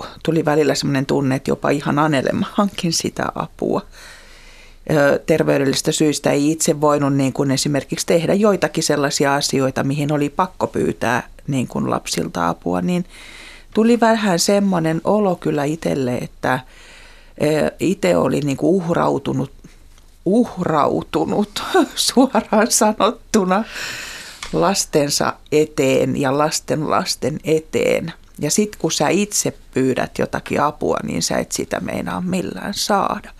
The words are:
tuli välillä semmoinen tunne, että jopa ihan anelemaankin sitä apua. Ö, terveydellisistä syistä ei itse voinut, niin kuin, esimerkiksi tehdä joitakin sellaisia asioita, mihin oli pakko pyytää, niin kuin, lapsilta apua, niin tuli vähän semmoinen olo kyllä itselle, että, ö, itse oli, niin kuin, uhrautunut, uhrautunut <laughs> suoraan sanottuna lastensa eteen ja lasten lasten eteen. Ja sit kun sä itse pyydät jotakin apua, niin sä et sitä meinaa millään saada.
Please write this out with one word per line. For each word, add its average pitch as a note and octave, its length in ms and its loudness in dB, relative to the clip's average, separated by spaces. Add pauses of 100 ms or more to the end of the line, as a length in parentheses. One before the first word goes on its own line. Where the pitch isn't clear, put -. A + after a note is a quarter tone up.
(240)
tuli D#3+ 220 0
välillä D3 300 2
semmoinen C#3 300 -2
tunne, C#3 300 0
että C3+ 160 -2
jopa C#3+ 180 -2
ihan C#3+ 300 0
anelemaankin D#3+ 920 0
sitä - 320 -4 (100)
apua. - 460 -4 (1120)
Ö, C#3+ 340 4
terveydellisistä D3 640 2
syistä D3+ 400 0
ei C#3+ 200 2
itse D#3+ 300 -2
voinut, C#3+ 320 2
niin C3+ 200 2
kuin, C#3 180 0
esimerkiksi C#3+ 540 -2
tehdä E3 280 2
joitakin F#3+ 500 2
sellaisia C#3+ 520 2
asioita, C3+ 480 0
mihin C#3+ 280 0
oli D3 180 0
pakko - 380 -2
pyytää, - 640 -2 (180)
niin C3+ 200 -2
kuin, C3+ 220 -4
lapsilta - 600 -2
apua, - 320 -2
niin F3+ 240 0 (680)
tuli A#3 260 4
vähän G#3+ 400 4
semmoinen F3+ 640 2
olo G3 320 2
kyllä D3+ 280 -2
itselle, D3 540 -2
että, C3 420 -2 (840)
ö, D3+ 360 2
itse F3 380 2
oli, C#3+ 220 2
niin C#3 180 -2
kuin, D3+ 120 2
uhrautunut, D3 840 0 (760)
uhrautunut F3 1400 0 (160)
<laughs> - 160 0
suoraan - 760 2
sanottuna G#3+ 920 2 (880)
lastensa D#3+ 800 0 (180)
eteen C3+ 680 2
ja C3+ 160 0
lasten D3+ 520 -2
lasten D#3 540 -2
eteen. - 680 0 (260)
Ja D3 120 -2
sit G#3 240 0
kun D#3+ 160 -2
sä D3 180 0
itse C3+ 440 -2 (200)
pyydät - 460 0
jotakin - 420 -2
apua, C#3+ 420 -2
niin - 200 -4
sä - 140 -2
et - 140 -4
sitä - 280 -4
meinaa - 420 -6
millään F#3 520 -6
saada. - 680 -2